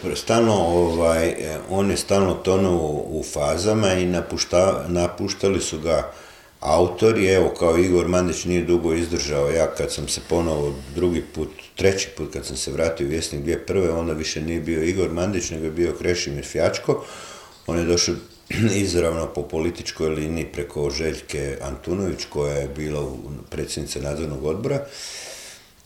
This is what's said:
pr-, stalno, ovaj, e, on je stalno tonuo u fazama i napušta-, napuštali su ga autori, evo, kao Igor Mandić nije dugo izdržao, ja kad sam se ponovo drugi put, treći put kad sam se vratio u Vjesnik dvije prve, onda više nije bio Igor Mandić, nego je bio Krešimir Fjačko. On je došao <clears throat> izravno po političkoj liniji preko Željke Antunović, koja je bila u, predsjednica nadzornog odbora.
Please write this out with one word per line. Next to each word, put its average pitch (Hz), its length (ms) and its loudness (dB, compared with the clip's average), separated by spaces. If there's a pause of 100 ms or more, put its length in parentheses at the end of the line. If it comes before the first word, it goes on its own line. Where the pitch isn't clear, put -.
pr-, 87 140 -4
stalno, 113 380 4
ovaj, 85 760 4
e, 78 300 -4 (120)
on 98 200 2
je 87 60 2
stalno 95 380 4
tonuo 87 720 2
u 78 260 -4
fazama 92 600 2
i 90 140 2
napušta-, 87 840 2
napuštali 90 720 0
su - 180 -4
ga 78 340 0 (480)
autori, 95 680 4
evo, 92 320 6
kao 85 200 4
Igor 90 300 4
Mandić 90 360 2
nije 87 180 2
dugo 82 320 2
izdržao, 80 560 0
ja 80 160 4
kad - 260 -4
sam 73 160 -6
se - 200 -4
ponovo 80 440 0 (220)
drugi 85 280 2 (120)
put, 78 140 -4 (280)
treći 95 400 2
put 76 160 -6
kad 71 140 -8
sam 67 100 -8
se - 160 -6
vratio 76 340 0
u 71 40 -2
Vjesnik 76 320 -4
dvije 80 240 -2
prve, 92 240 2
onda 82 220 -2
više 78 280 -4
nije 82 200 -2
bio 80 220 -2
Igor 87 300 0
Mandić, 90 380 -2
nego 80 140 -6
je 80 60 -2
bio 82 220 0
Krešimir 73 520 -2
Fjačko. 101 600 0 (600)
On 85 120 0
je 85 60 2
došao 85 300 2 (340)
<clears throat> 101 360 2
izravno 82 420 0
po - 160 -6
političkoj 80 680 -4
liniji 78 360 -2
preko 80 460 -4
Željke 76 720 -4
Antunović, 82 640 -4
koja 71 300 -4
je 80 140 -2
bila 73 320 -4
u, 65 180 -6 (320)
predsjednica - 500 -6
nadzornog 73 440 -4
odbora. 131 400 -2 (1000)